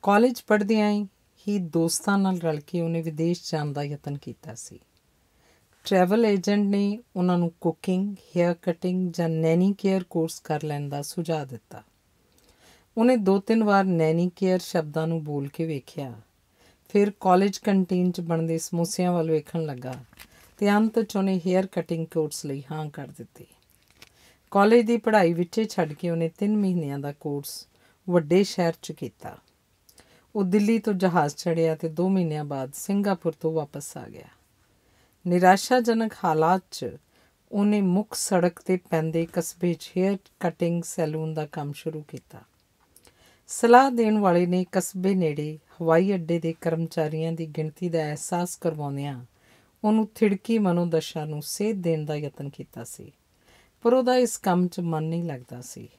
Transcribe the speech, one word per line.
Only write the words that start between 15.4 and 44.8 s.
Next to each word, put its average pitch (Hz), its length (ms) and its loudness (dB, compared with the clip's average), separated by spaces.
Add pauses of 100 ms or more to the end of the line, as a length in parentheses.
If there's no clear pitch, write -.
ਕੇ 160 160 -6
ਵੇਖਿਆ, 135 560 -10 (680)
ਫਿਰ 202 320 2
ਕਾਲਜ 190 380 4
ਕੰਟੀਨ 185 520 2
'ਚ 175 100 -6
ਬਣਦੇ 165 380 -2
ਸਮੋਸਿਆਂ 170 540 -2
ਵੱਲ 160 180 0
ਵੇਖਣ 160 340 -2
ਲੱਗਾ 127 300 -8 (640)
ਤੇ 208 120 2
ਅੰਤ 220 300 2
'ਚ 214 160 -4
ਉਹਨੇ 190 300 0
ਹੇਅਰ 190 200 2
ਕਟਿੰਗ 165 400 -4
ਕੋਰਸ 156 400 -4
ਲਈ 139 240 -6
ਹਾਂ 156 200 -8
ਕਰ 143 160 -12
ਦਿੱਤੀ। - 400 -20 (1040)
ਕਾਲਜ 214 360 6
ਦੀ 233 100 2
ਪੜ੍ਹਾਈ 208 360 4
ਵਿੱਚੇ 175 320 -2
ਛੱਡ 170 280 -4
ਕੇ 170 180 -6
ਉਹਨੇ 165 180 -2
ਤਿੰਨ 208 280 -2
ਮਹੀਨਿਆਂ 175 420 0
ਦਾ 143 140 -8
ਕੋਰਸ - 560 -10 (420)
ਵੱਡੇ 175 340 4
ਸ਼ਹਿਰ 170 380 -2
'ਚ - 100 -14
ਕੀਤਾ। - 460 -14 (960)
ਉਹ 196 80 0
ਦਿੱਲੀ 208 340 2
ਤੋਂ 214 140 -2
ਜਹਾਜ਼ 175 420 2
ਚੜ੍ਹਿਆ 160 400 0
ਤੇ 160 140 -6
ਦੋ 170 200 -2
ਮਹੀਨਿਆਂ 160 360 0
ਬਾਅਦ 139 300 -8
ਸਿੰਗਾਪੁਰ 196 680 -2
ਤੋਂ 160 120 -2
ਵਾਪਸ 151 440 -6
ਆ - 120 -14
ਗਿਆ। - 180 -20 (1000)
ਨਿਰਾਸ਼ਾਜਨਕ 220 840 4 (120)
ਹਾਲਾਤ 165 460 2
'ਚ - 180 -10 (640)
ਉਹਨੇ 208 280 2
ਮੁੱਖ 190 340 0
ਸੜਕ 175 440 0
'ਤੇ 185 200 -2 (120)
ਪੈਂਦੇ 160 420 -2
ਕਸਬੇ 170 420 -4
'ਚ - 220 -14
ਹੇਅਰ 196 220 0 (220)
ਕਟਿੰਗ 170 420 -2
ਸੈਲੂਨ 156 520 -6
ਦਾ 156 120 -6
ਕੰਮ 147 260 -10
ਸ਼ੁਰੂ 156 300 -10
ਕੀਤਾ। - 360 -18 (1120)
ਸਲਾਹ 247 420 8
ਦੇਣ 220 280 2
ਵਾਲੇ 180 280 4
ਨੇ 180 260 0
ਕਸਬੇ 185 420 -2